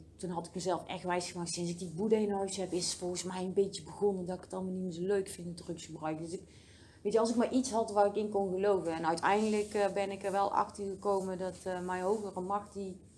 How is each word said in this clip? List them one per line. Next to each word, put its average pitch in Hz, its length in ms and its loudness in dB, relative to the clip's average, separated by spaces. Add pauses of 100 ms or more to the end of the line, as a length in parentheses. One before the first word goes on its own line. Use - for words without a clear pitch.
(160)
toen 180 140 -8
had 170 180 0
ik - 60 -18
mezelf 175 340 0
echt 175 160 -6
wijs 180 280 0
gemaakt. 175 180 -6
Sinds 175 220 -2
ik 170 80 -6
die 180 100 -6
Boeddha 208 280 4
in 208 140 2
huis 196 260 -2
heb, 185 140 -4
is 170 180 0
het - 100 -4
volgens 180 240 -4
mij 185 200 -4
een 185 100 -4
beetje 196 300 2
begonnen 185 420 0
dat 180 120 -4
ik 180 60 -12
het - 100 -14
allemaal 185 200 -4
niet 185 100 -4
meer 185 80 -4
zo 165 100 -6
leuk 190 260 2
vind, 175 200 -10
het 170 100 -8
drugsgebruik. 156 600 -6
Dus 165 140 -8
ik, 185 100 -6 (600)
weet 208 120 -2
je, 226 60 8
als 226 100 4
ik 233 60 0
maar 233 180 2
iets 254 180 2
had 220 200 2
waar 202 140 8
ik 202 100 2
in 214 140 0
kon 196 240 0
geloven. 185 400 2
En 165 120 -2
uiteindelijk, 208 680 4
eh, 202 200 2
ben 196 180 0
ik 196 120 -8
er 196 80 -2
wel 196 220 2
achter 208 320 0
gekomen 190 520 0
dat, 185 260 -4
eh, 180 220 -4
mijn 185 180 -2
hogere 202 380 0
macht, 202 320 -2
die, 190 240 -8 (200)